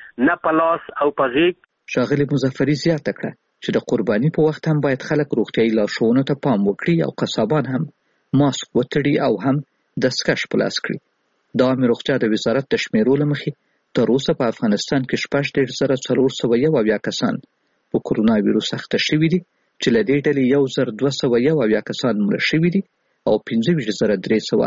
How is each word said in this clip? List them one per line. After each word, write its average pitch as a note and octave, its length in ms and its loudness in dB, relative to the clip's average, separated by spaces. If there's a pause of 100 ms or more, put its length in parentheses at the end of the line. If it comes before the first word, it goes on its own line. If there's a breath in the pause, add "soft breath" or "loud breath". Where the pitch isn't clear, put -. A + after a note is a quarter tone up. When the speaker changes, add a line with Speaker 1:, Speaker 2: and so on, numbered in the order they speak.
(300 loud breath)
Speaker 1:
نه F3 160 0
په D#3+ 140 2
لاس E3 240 0 (180)
او D3 80 2 (120)
په C3+ 140 2
غېږ. E3+ 220 2 (360)
Speaker 2:
ښاغلي C3+ 380 0
مظفري C3+ 480 0
زیاته D#3 380 0
کړه - 140 -6 (320)
چې - 120 -4
د - 160 0
قرباني A#2 420 2
په E3+ 140 0
وخت D3+ 220 -4
هم D3+ 140 2
باید C3+ 260 -2
خلک D3 280 0
روغتیايي A2+ 400 0
لارښوونو A2+ 520 2
ته D3 140 -2
پام A#2 220 2
وکړي E3 400 0
او - 60 -4 (100)
قصابان B2 480 0
هم C3 140 -4 (580)
ماسک C#3 260 0 (120)
وتړي C#3+ 360 0 (120)
او A#2 60 2 (120)
هم C3+ 100 2 (480)
دستکش - 480 -2
په A2 100 0
لاس G2+ 220 -4
کړي. - 140 -6 (600)
د - 20 2 (100)
عامې C3 220 0
روغتیا B2+ 340 -2
د G#2+ 80 0
وزارت A#2 360 -2
د - 140 -2
شمیرو A#2 380 2
له D3 100 0
مخې C#3+ 200 -4 (440)
تر A2+ 200 2
اوسه D3+ 260 0
په A2+ 120 2
افغانستان A#2+ 560 0
کې B2 140 -2
شپږ C#3+ 220 -2 (100)
دېرش C3 260 0
زره C3+ 240 0
څلور C3 240 2 (120)
سوه A#2+ 240 0
یو D#3+ 60 2 (100)
اویا G#2+ 180 0 (100)
کسان - 320 -4 (500)
په - 60 -2 (120)
کرونا A2+ 280 2
ویروس G#2+ 400 0
اخته - 300 -4
شوي D#3 260 2
دي، F3+ 80 0 (400)
چې - 140 -2
له A2+ 140 4
دې C#3 160 2
ډلې C#3+ 180 2 (120)
یو C#3+ 80 4 (140)
زر B2 240 -2
دوه C#3 100 0 (100)
سوه A#2+ 260 2
یو D#3+ 180 2
اویا G#2+ 240 2
کسان A2 320 -2
مړه G2+ 200 0 (100)
شوي D#3+ 260 2
دي G3 60 0 (440)
او A2 80 4 (140)
پنځه A2+ 240 0
ویشت G#2+ 300 -2
زره G#2 120 2 (100)
درې A2 140 0 (100)
سوه A#2 180 0